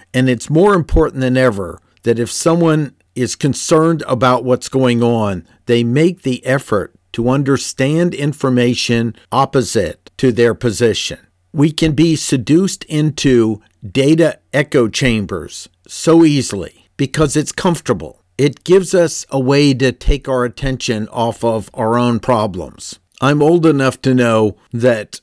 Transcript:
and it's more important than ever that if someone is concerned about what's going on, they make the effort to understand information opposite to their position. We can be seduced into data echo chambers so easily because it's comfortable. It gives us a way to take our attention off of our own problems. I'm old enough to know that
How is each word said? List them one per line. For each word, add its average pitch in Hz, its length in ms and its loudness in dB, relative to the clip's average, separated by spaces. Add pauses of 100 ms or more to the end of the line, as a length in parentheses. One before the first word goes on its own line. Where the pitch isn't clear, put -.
(120)
and 127 160 2
it's 123 220 -4
more 190 240 4
important 160 480 0
than 127 140 0
ever 101 440 0 (220)
that 117 160 0
if 117 120 -4
someone 160 640 0 (220)
is 123 200 -4
concerned 156 720 0
about 127 380 0
what's 123 240 -2
going 123 340 0
on, 107 440 0 (200)
they 120 160 0
make 151 400 0
the 127 240 -6
effort 120 480 -2 (180)
to 117 160 -2
understand 143 880 0
information 123 1000 -2 (140)
opposite 117 880 -2
to 127 140 2
their 117 220 2
position. 113 640 -2 (340)
We 156 200 2
can 160 200 0
be 156 240 2
seduced 147 680 -2
into 127 760 0 (260)
data 151 520 2 (140)
echo 139 360 0
chambers 98 800 -4 (180)
so 165 380 4
easily 127 640 -2 (100)
because 151 400 -2
it's 151 160 -2
comfortable. 104 720 -4 (160)
It 139 260 -2
gives 185 300 2
us 170 360 0
a 139 80 -2
way 139 360 2
to 127 180 0
take - 340 -2
our 127 180 -2
attention 120 640 -6
off 117 360 -4
of 113 300 -4
our 117 240 -2
own 120 200 0
problems. 98 800 -4 (220)
I'm 143 220 2
old 160 240 4
enough 135 360 2
to 131 120 2
know 110 420 2 (160)
that 117 500 -2